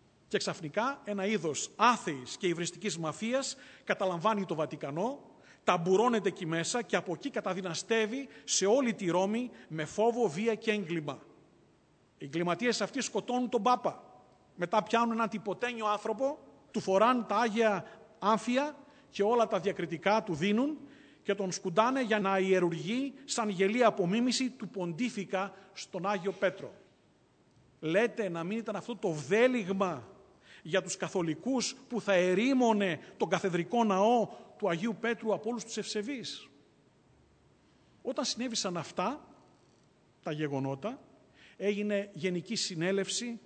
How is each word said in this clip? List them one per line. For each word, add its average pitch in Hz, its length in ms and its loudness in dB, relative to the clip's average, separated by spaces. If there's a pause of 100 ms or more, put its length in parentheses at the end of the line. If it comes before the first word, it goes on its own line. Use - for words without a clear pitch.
(280)
Και - 100 0
ξαφνικά 196 680 -4
ένα 202 220 -4
είδος 170 500 -2
άθεης 180 600 2
και 190 100 -2
υβριστικής 170 500 -4
μαφίας 220 580 -4 (280)
καταλαμβάνει 196 600 0
το 170 100 -4
Βατικανό, 160 640 -4 (440)
ταμπουρώνεται 190 680 4
εκεί 175 160 -6
μέσα 165 360 -2
και - 140 -2
από 175 180 -2
εκεί 202 160 -8
καταδυναστεύει 208 1000 -4 (160)
σε - 220 0
όλη 233 280 4
τη 180 160 -4
Ρώμη 202 400 0 (180)
με 156 180 -6
φόβο, 220 420 2
βία 208 280 0
και 214 160 -2
έγκλημα. 160 480 -4 (960)
Οι - 80 -14
εγκληματίες 175 560 0
αυτοί 220 200 -2
σκοτώνουν 247 480 -2
τον 233 120 0
Πάπα. 247 420 2 (520)
Μετά 180 280 2
πιάνουν 226 280 2
έναν 220 180 0
τυποτένιο 220 560 -4
άνθρωπο, 214 540 -2 (320)
του - 80 -4
φοράν 208 480 4
τα 202 80 0
άγια 220 500 2 (340)
άμφια 247 580 2 (320)
και - 140 -2
όλα 226 240 4
τα 196 120 0
διακριτικά 180 640 0
του 190 100 -4
δίνουν 214 440 2 (460)
και 202 120 0
τον 196 160 -2
σκουντάνε 226 520 0
για 214 160 2
να 196 200 2
ιερουργεί 185 720 2 (120)
σαν 220 240 -2
γελία 208 380 2
απομίμηση 226 600 2
του - 180 -10
ποντίφικα 190 840 -4 (200)
στον - 320 -8
Άγιο 196 260 -2
Πέτρο. 180 420 -2 (1080)
Λέτε, 208 500 0
να 170 140 -4
μην 196 140 -4
ήταν 220 180 -6
αυτό 208 200 -8
το 196 160 -2
βδέλυγμα 190 960 2 (560)
για 180 180 2
τους 185 160 -8
καθολικούς 185 760 -2 (120)
που 226 140 -4
θα 196 120 2
ερήμωνε 202 840 4 (180)
τον 185 120 0
καθεδρικό 175 540 2
ναό 208 440 4 (300)
του 202 120 0
Αγίου 170 300 -2
Πέτρου 220 340 -2
από 202 160 -2
όλους 233 140 -6
τους - 140 -10
ευσεβείς; 214 720 -8 (1500)
Όταν 262 240 -4
συνέβησαν 214 520 -4
αυτά 190 500 -4 (960)
τα 170 80 -4
γεγονότα, 143 720 -4 (560)
έγινε 202 560 -2
γενική 180 420 -4
συνέλευση 196 920 -2